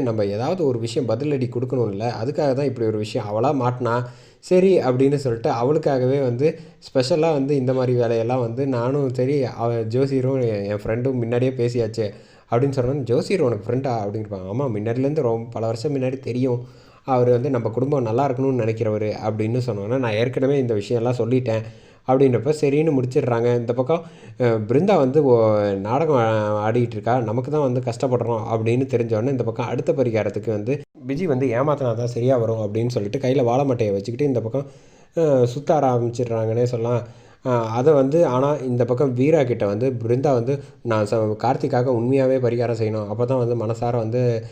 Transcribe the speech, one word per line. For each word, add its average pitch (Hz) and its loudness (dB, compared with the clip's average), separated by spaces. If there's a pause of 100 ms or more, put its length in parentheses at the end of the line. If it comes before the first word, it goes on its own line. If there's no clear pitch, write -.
நம்ம 110 0
ஏதாவது 120 -2
ஒரு 120 0
விஷயம் 117 -4
பதிலடி 127 -2
கொடுக்கணும்ல, 120 -2 (100)
அதுக்காக 139 0
தான் 139 0
இப்படி 117 -2
ஒரு 107 0
விஷயம், 107 -4
அவளா 117 0
மாட்டினா 123 0 (500)
சரி" 185 4
அப்படின்னு 135 2
சொல்லிட்டு 131 -2
அவளுக்காகவே 135 2
வந்து 123 0 (360)
ஸ்பெஷலா 156 0
வந்து 139 0
இந்த 131 0
மாதிரி 127 2
வேலையெல்லாம் 117 2
வந்து 117 -4
நானும் 131 0
சரி, 131 0 (160)
அவ 117 -2 (120)
ஜோசியரும் 131 0
என், 104 -2
என் 104 -4
ஃப்ரெண்டும் 123 -2
முன்னாடியே 120 0
பேசியாச்சு 120 -2 (400)
அப்படின்னு 135 0
சொன்னோன்னே, 131 -2
"ஜோசியர் 165 0
உனக்கு 113 -2
ஃப்ரெண்டா?" 131 -2
அப்படிங்கிறப்பாங்க. 101 -6
"ஆமா, 127 -2
முன்னாடிலேருந்து 123 -2
ரொம்ப 117 -2
பல 110 -4
வருஷம் 139 -4
முன்னாடி 131 -2
தெரியும், 123 -2 (460)
அவர் 123 4
வந்து 123 2
நம்ம 113 -2
குடும்பம் 127 0
நல்லா 120 0
இருக்கணும்னு 131 0
நினைக்கிறவரு" 110 0 (100)
அப்படின்னு 107 -2
சொன்னோன்னே, 113 -2
நான் 113 -2
ஏற்கனவே 131 0
இந்த 117 0
விஷயம்லாம் 120 0
சொல்லிட்டேன், 117 0 (460)
அப்படின்றப்ப 131 4
சரின்னு 151 2
முடிச்சிடுறாங்க. 123 0
இந்த 120 -2
பக்கம், 131 0 (380)
அ, 127 2 (180)
பிருந்தா 165 4
வந்து, 135 4
"ஓ, 127 6 (460)
நாடகம் 135 2
ஆ-, 113 2 (300)
ஆடிட்டு 113 0
இருக்கா, 113 0
நமக்கு 123 -4
தான் 147 0
வந்து 127 0
கஷ்டப்படுறோம்" 117 -2
அப்படின்னு 113 0
தெரிஞ்ச 117 0
உடனே 113 0
இந்த 120 -2
பக்கம் 113 -4
அடுத்த 123 -2
பரிகாரத்துக்கு 110 0
வந்து 107 -2 (320)
விஜி 143 -4
வந்து 135 0
ஏமாத்தினா 135 0
தான் 120 -4
சரியா 123 2
வரும் 113 0
அப்படின்னு 110 -2
சொல்லிட்டு 104 -4
கையில 131 2
வாழை 123 2
மட்டையை 120 0
வச்சுக்கிட்டு 120 -2
இந்த 120 0
பக்கம், 123 -4 (500)
அ, 165 2 (220)
சுத்த 139 -4
ஆரம்பிச்சிடுறாங்கன்னே 120 0
சொல்லலாம். 117 -2 (420)
அ, 131 0 (200)
அதை 127 4
வந்து, 139 4
ஆனா 131 2 (140)
இந்த 123 0
பக்கம் 123 0
வீரா 143 4
கிட்ட 117 0
வந்து 104 0 (100)
பிருந்தா 127 0
வந்து, 123 0 (300)
"நான் 110 0
ச-, 107 0
கார்த்திக்காக 131 0
உண்மையாவே 131 2
பரிகாரம் 117 0
செய்யணும், 107 -2
அப்பதான் 123 -2
வந்து 120 0
மனசார 113 -2
வந்து 117 -2 (320)